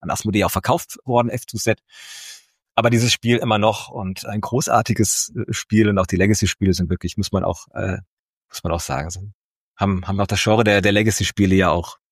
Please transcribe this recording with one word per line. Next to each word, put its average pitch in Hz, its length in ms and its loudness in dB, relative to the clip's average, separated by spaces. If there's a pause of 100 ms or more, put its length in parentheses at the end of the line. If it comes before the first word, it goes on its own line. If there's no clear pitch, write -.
an 82 100 -8
Asmodee 101 340 0
auch - 60 0
verkauft - 540 -2
worden, 120 260 2
F 123 160 -6
two - 120 -10
Z. - 220 0 (960)
Aber 117 140 4
dieses 117 220 2
Spiel 117 260 0
immer 110 200 0
noch 104 300 0
und 95 380 -8
ein 104 140 -6
großartiges, - 920 0
äh, - 180 -6
Spiel 107 360 2
und 101 100 2
auch 92 80 2
die - 80 -4
Legacy-Spiele 95 600 2
sind 90 160 -2
wirklich, 87 260 -4
muss - 160 -4
man 95 100 0
auch, 87 320 -4
äh, 95 240 -4 (500)
muss - 140 -14
man 82 100 -4
auch 85 80 -2
sagen, 85 300 -6
sind, 98 240 -14 (400)
haben, 98 320 -2
haben 98 140 -4
auch 101 80 -2
das 98 120 -2
Genre 110 220 4
der, 104 180 4
der 101 120 2
Legacy-Spiele 101 640 2
ja 92 140 4
auch 85 280 -4 (140)